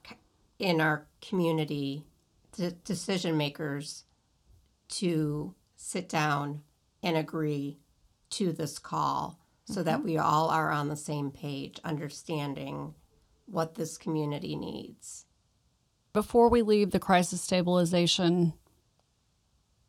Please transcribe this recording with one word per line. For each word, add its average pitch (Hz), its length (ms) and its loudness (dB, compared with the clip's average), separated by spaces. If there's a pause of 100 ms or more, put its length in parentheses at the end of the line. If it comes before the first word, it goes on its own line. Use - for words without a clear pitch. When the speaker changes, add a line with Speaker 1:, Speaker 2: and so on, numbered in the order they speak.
Speaker 1:
c-, - 80 -18 (420)
in 175 240 2
our 151 260 0 (140)
community, 151 840 -2 (480)
the 175 180 -2
decision 180 640 -2
makers, 147 680 -4 (800)
to 156 680 -2 (220)
sit - 340 -8
down 147 540 0 (400)
and 175 120 0
agree 151 640 -2 (540)
to 185 200 0
this 160 280 -6
call 143 600 -2 (260)
so 202 180 -4
that 160 160 2
Speaker 2:
Mm-hmm. 240 80 -2
Speaker 1:
we 160 100 2
all 151 320 4
are 156 220 2
on 147 160 0
the 147 80 -4
same 147 340 -4
page, 139 540 -10
understanding 143 1120 -6 (500)
what 160 300 -4
this 160 220 -6
community 151 580 -4
needs. - 720 -10 (880)
Speaker 3:
Before 233 360 6
we 240 140 6
leave 208 280 4
the 185 80 2
crisis 180 420 2
stabilization, 175 1120 4 (1400)